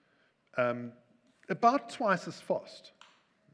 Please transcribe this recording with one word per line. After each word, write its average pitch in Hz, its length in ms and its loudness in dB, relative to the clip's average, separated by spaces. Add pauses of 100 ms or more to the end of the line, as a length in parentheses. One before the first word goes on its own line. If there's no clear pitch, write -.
(560)
um, 120 360 -2 (560)
about 240 400 2
twice 196 380 -2
as 165 140 -14
fast. - 520 0 (600)